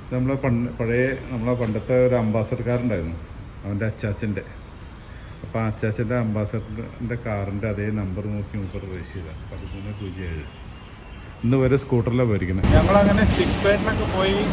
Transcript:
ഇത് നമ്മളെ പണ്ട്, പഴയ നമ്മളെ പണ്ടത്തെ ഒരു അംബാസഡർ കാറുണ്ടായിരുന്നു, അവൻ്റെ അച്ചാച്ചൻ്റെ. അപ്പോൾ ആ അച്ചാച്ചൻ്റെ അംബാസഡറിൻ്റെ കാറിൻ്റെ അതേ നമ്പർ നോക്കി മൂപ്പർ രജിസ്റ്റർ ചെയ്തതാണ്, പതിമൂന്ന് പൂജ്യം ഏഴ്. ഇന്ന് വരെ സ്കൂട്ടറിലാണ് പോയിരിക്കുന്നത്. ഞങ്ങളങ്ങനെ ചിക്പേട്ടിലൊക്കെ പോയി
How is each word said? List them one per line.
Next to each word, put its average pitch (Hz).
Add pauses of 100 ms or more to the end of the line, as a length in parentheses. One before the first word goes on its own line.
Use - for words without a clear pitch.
ഇത് -
നമ്മളെ 127
പണ്ട്, 120 (100)
പഴയ 120 (260)
നമ്മളെ 120
പണ്ടത്തെ 110 (120)
ഒരു 123
അംബാസഡർ 110
കാറുണ്ടായിരുന്നു, 101 (480)
അവൻ്റെ 101
അച്ചാച്ചൻ്റെ. 104 (960)
അപ്പോൾ -
ആ 110
അച്ചാച്ചൻ്റെ 110 (100)
അംബാസഡറിൻ്റെ 110
കാറിൻ്റെ 101
അതേ 104 (120)
നമ്പർ 95 (120)
നോക്കി 104
മൂപ്പർ 98 (100)
രജിസ്റ്റർ 92
ചെയ്തതാണ്, 85
പതിമൂന്ന് 98
പൂജ്യം 92
ഏഴ്. 78 (1000)
ഇന്ന് 123
വരെ 131
സ്കൂട്ടറിലാണ് 123
പോയിരിക്കുന്നത്. 92 (100)
ഞങ്ങളങ്ങനെ 202 (120)
ചിക്പേട്ടിലൊക്കെ 202
പോയി 196 (140)